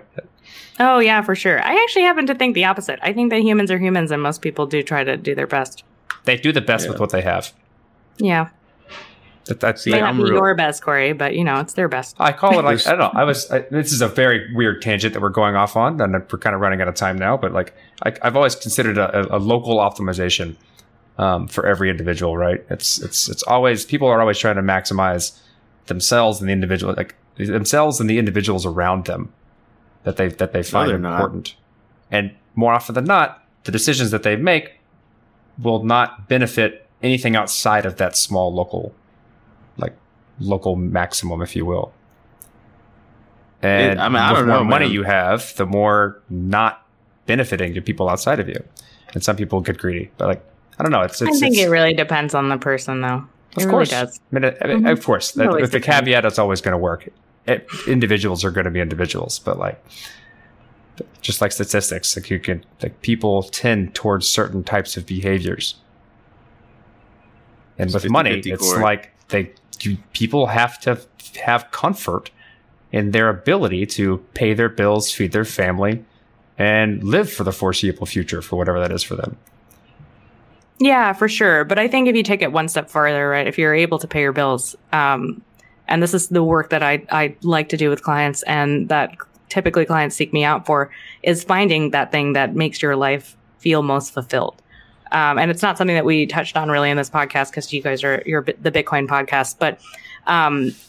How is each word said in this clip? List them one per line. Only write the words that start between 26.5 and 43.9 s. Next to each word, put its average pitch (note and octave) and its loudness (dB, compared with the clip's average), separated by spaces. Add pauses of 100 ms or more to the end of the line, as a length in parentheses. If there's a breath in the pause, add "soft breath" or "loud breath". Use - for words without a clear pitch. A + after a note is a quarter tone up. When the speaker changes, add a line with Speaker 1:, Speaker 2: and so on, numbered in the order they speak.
Speaker 2:
individual, F#2+ 0
like, - -6 (200)
themselves B2 0
and A2 0
the A2 2
individuals G2+ 0
around F2+ -2
them F2 -8 (720)
that F#2+ -4
they, F#2+ 0
that F#2 -4
they F2+ -2
Speaker 3:
No, F2 -2
Speaker 2:
find F#2 0
Speaker 3:
they're F#2 0
not. F2 -4
Speaker 2:
important. F#2 -4 (540)
And G2+ -2 (240)
more A#2 4
often A#2 0
than B2+ 0
not, E3+ 2 (220)
the - -6
decisions B2 0
that G#2+ -2
they G#2+ 2
make E3 0 (840)
will A2+ 0
not A#2 0
benefit B2 0 (160)
anything B2 2
outside G#2+ 0
of F2+ -6
that F#2 0
small F#2 0
local, F2+ -6 (800)
like, - -8 (420)
local F#2+ -2
maximum, F2 -4
if E2+ -8
you E2+ -4
will. F2 -4 (1700)
And G2 4